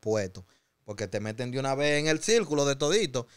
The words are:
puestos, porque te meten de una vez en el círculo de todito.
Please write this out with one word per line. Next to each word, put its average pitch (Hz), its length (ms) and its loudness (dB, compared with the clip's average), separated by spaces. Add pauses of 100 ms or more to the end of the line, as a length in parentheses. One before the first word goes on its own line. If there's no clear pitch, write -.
puestos, 101 420 -2 (420)
porque 104 220 -8
te 101 140 -4
meten 110 320 -6
de 131 80 -4
una 135 160 -2
vez 147 240 2
en 151 80 0
el 156 120 2
círculo 156 440 2
de 143 100 2
todito. 143 640 0